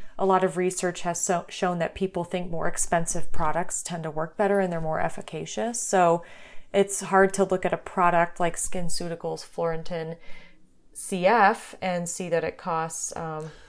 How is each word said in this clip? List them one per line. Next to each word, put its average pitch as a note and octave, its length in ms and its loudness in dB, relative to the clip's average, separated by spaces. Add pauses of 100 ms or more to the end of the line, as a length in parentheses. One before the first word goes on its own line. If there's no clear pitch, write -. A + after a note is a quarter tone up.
(180)
a G3 80 2
lot F#3 180 4
of E3+ 120 -2
research F3+ 440 -2
has E3+ 200 -4
so-, F3 280 -2
shown F3+ 320 -2
that D#3+ 140 -4
people F#3 280 -4
think F3+ 280 -6
more E3 180 0
expensive - 640 2
products E3 500 4
tend E3 220 -8
to D#3+ 60 -6
work D#3 260 -6
better G3+ 240 4
and F#3 100 0
they're E3+ 100 -2
more D#3+ 200 -2
efficacious. G3 800 -4
So E3+ 420 4 (480)
it's G3 300 0
hard F#3+ 320 4
to G3 120 0
look F#3 200 0
at F3+ 80 -2
a E3+ 60 0
product F3 600 2
like E3+ 180 0
SkinCeuticals E3+ 840 0
Florentin E3 760 -4 (760)
C - 340 -4
F A3 540 4
and F3 260 -4
see F3 220 -8
that D#3+ 160 0
it - 140 -6
costs, E3 580 -6
um, D#3 340 -8 (180)